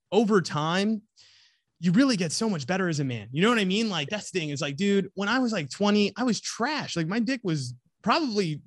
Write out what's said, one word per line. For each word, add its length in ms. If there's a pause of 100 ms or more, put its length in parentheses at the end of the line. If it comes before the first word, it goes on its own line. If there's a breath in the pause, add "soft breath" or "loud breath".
(120)
over 300
time, 600 (800 soft breath)
you 120
really 240
get 140
so 180
much 180
better 220
as 120
a 40
man. 280
You 100
know 60
what 100
I 60
mean? 240
Like, 220
that's 200
the 80
thing. 120
It's 120
like, 140
dude, 380
when 140
I 120
was, 100
like, 200
twenty, 460
I 80
was 160
trash. 540
Like, 140
my 120
dick 220
was 320 (280)
probably 640